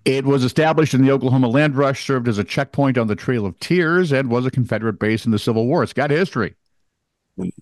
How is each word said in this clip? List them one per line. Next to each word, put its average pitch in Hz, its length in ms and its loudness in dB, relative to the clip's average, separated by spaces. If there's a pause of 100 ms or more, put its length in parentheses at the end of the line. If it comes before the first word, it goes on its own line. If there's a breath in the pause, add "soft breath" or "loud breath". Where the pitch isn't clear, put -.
It 135 200 0
was 139 180 2
established 156 500 2
in 131 100 4
the 139 80 6
Oklahoma 131 360 2
Land 139 280 2
Rush, 135 300 0
served 127 220 -2
as 110 100 0
a 104 60 0
checkpoint 139 540 -2
on 113 100 0
the 104 80 -2
Trail 117 300 -2
of 90 140 -8
Tears, 175 520 0
and 135 180 0
was 123 160 0
a 127 60 -2
Confederate 110 480 -2
base 107 260 -2
in 117 60 0
the 104 80 2
Civil 113 280 0
War. 147 160 0
It's 101 100 -4
got 143 160 -2
history. 143 460 -2 (1080)